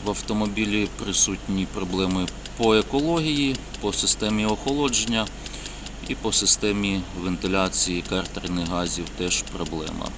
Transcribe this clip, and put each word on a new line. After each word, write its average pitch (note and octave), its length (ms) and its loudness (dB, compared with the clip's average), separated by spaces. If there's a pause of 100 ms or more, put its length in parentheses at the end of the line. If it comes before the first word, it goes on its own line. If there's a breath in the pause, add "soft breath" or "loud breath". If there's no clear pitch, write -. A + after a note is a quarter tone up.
В G#2+ 40 -2
автомобілі G#2 800 0 (100)
присутні F#2+ 760 0
проблеми F#2 520 0 (300)
по A2+ 180 6
екології, C#3+ 800 2 (240)
по G#2 120 0
системі G#2+ 540 2
охолодження A#2 800 0 (840 loud breath)
і C3 60 -2
по A2 180 -2
системі G2+ 680 2 (200)
вентиляції F#2 800 0
картерних F2+ 680 -2
газів F2 400 -2
теж F2+ 340 -2
проблема. D#2+ 760 -6